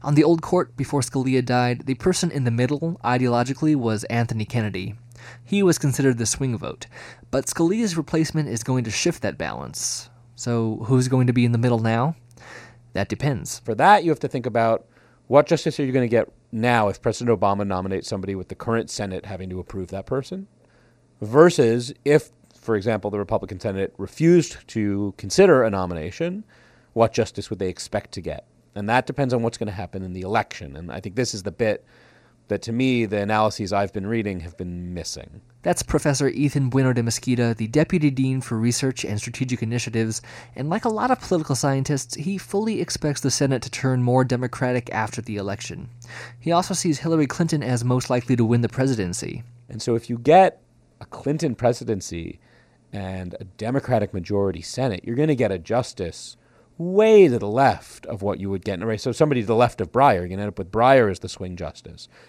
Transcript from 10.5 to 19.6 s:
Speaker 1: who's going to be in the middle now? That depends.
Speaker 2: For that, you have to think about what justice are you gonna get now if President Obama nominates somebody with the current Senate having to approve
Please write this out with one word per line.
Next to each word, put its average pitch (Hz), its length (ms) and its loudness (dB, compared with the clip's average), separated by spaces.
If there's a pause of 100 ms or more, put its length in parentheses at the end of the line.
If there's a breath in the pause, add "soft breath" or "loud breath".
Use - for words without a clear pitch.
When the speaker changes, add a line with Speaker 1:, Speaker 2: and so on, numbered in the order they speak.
Speaker 1:
who's 127 240 2
going 127 180 4
to 123 60 2
be 120 120 4
in 120 60 4
the 117 80 2
middle 120 220 2
now? 117 340 0 (800 loud breath)
That 98 160 -2
depends. 143 500 -4
Speaker 2:
For 117 160 -6
that, 170 300 6
you 160 80 2
have - 80 -4
to 135 80 -4
think 123 180 -4
about 113 400 2 (400 soft breath)
what 143 220 6
justice 156 320 0
are 143 40 0
you 131 60 -2
gonna 127 160 2
get 113 260 2 (200)
now 113 340 4
if - 160 -4
President 117 340 0
Obama 101 300 2
nominates 95 420 -4
somebody 98 280 -6
with 92 120 -10
the 95 60 -12
current 113 360 -4
Senate 95 360 -8
having 95 240 -10
to 92 80 -8
approve 92 300 -10